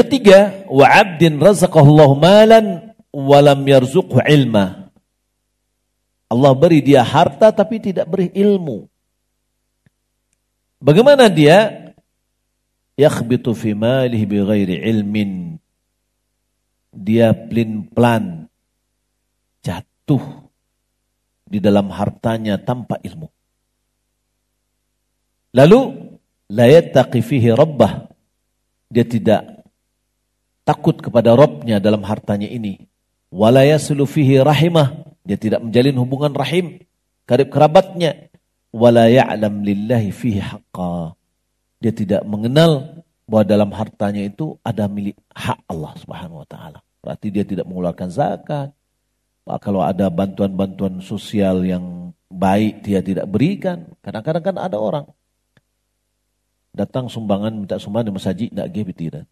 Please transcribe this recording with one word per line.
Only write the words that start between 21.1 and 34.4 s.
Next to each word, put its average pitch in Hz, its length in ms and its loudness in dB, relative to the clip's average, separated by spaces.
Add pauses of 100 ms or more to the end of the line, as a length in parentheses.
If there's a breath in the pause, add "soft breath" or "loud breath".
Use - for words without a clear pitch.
di 104 160 -8
dalam 101 320 0
hartanya 107 640 -6
tanpa 123 400 -8
ilmu. - 320 -18 (2250)
Lalu 165 260 6 (680)
la 117 160 2
yattaqi 131 560 2
fihi 117 320 0
rabbah. 147 560 0 (800)
Dia 113 160 0
tidak 107 580 -4 (1000)
takut - 340 -2
kepada 113 320 2
Rabbnya 117 480 2
dalam 104 240 -2
hartanya 104 400 -6
ini. 107 380 -10 (500)
Wa 101 220 0
la 135 100 6
yaslu 143 400 0
fihi 135 380 0